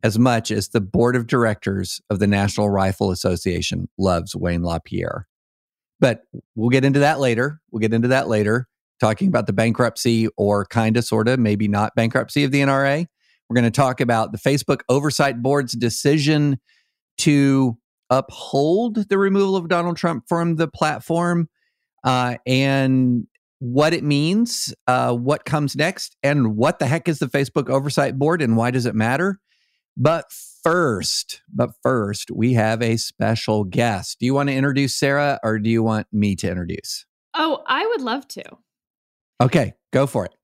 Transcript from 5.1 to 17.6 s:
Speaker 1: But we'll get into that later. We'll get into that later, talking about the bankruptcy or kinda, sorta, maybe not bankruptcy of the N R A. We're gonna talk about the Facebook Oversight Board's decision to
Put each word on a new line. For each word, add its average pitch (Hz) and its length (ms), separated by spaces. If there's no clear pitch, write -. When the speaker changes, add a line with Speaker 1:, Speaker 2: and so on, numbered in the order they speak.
Speaker 1:
But 120 240
we'll 113 140
get 131 140
into 139 180
that 143 180
later. 135 500
We'll 110 120
get 110 120
into 117 140
that 131 200
later, 107 400
talking 110 280
about 123 180
the 104 80
bankruptcy 113 760
or 101 280
kinda, 113 380
sorta, 110 340
maybe 107 300
not 104 280
bankruptcy 117 480
of 135 80
the 139 100
N 139 80
R 139 160
A. 147 220
We're 117 80
gonna 120 140
talk 127 320
about 113 300
the 107 80
Facebook 139 500
Oversight 139 540
Board's 135 300
decision 143 840
to 139 580